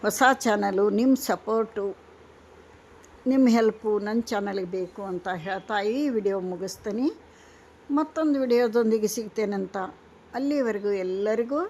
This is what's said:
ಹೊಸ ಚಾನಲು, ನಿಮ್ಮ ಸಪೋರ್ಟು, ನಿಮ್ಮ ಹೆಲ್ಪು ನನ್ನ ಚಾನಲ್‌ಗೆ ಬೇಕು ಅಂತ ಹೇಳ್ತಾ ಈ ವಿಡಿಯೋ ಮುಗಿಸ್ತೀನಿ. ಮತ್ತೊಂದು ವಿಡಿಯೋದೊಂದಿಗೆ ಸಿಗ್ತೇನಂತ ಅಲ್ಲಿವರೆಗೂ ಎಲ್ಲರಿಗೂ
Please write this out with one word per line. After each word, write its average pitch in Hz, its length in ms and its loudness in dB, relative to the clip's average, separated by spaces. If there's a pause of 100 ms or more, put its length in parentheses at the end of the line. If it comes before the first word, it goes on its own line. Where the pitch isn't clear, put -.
ಹೊಸ 208 220 0 (100)
ಚಾನಲು, 208 580 0
ನಿಮ್ಮ 240 260 4
ಸಪೋರ್ಟು, 220 680 -2 (1400)
ನಿಮ್ಮ 262 220 4
ಹೆಲ್ಪು 220 500 2
ನನ್ನ 214 220 -2
ಚಾನಲ್‌ಗೆ 202 500 -4
ಬೇಕು 185 320 -6
ಅಂತ 185 340 -6
ಹೇಳ್ತಾ 190 400 -6 (140)
ಈ 254 180 -2
ವಿಡಿಯೋ 202 320 0
ಮುಗಿಸ್ತೀನಿ. 190 680 -6 (840)
ಮತ್ತೊಂದು 302 500 0
ವಿಡಿಯೋದೊಂದಿಗೆ 233 680 2
ಸಿಗ್ತೇನಂತ 202 680 -4 (580)
ಅಲ್ಲಿವರೆಗೂ 240 580 0
ಎಲ್ಲರಿಗೂ 208 760 -2